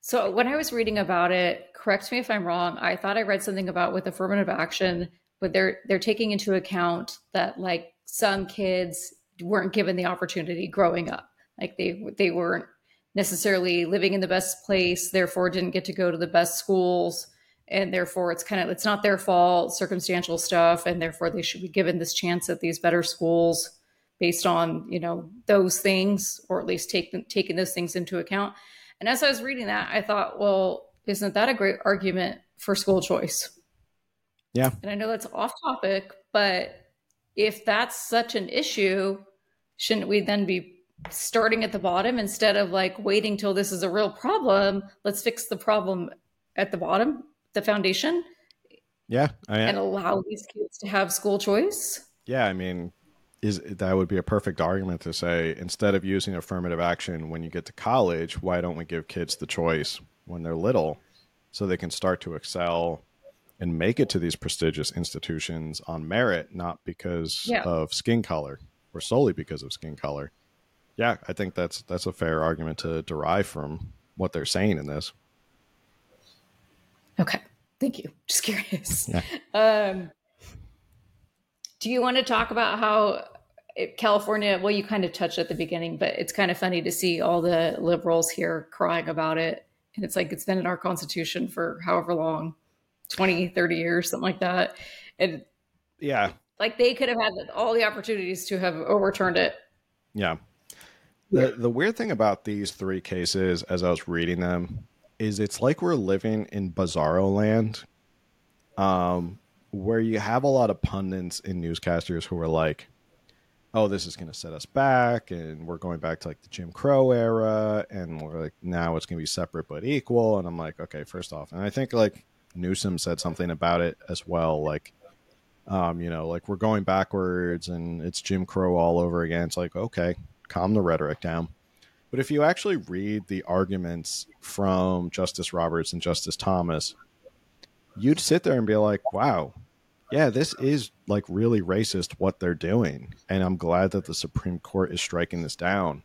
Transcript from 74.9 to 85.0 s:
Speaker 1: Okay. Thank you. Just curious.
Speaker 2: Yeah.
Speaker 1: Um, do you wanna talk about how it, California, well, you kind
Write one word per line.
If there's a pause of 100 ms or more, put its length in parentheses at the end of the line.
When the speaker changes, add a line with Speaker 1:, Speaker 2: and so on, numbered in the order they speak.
Speaker 1:
Okay. (380)
Thank
you. (140)
Just
curious.
Speaker 2:
Yeah. (320)
Speaker 1:
Um, (1700)
do
you
wanna
talk
about
how (500)
it,
California,
well,
you
kind